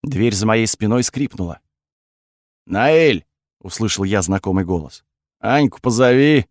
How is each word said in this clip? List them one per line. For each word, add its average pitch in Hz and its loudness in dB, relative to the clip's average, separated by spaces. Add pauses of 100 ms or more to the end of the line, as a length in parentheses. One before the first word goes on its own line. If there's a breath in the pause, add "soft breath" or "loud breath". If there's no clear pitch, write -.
Дверь 113 -2
за 98 -2
моей 113 0
спиной 110 -2
скрипнула. 95 -6 (1040)
"Наэль!" 135 2 (320)
услышал 98 -4
я 98 0
знакомый 95 -2
голос. 85 -8 (360)
"Аньку 135 0
позови!" 127 2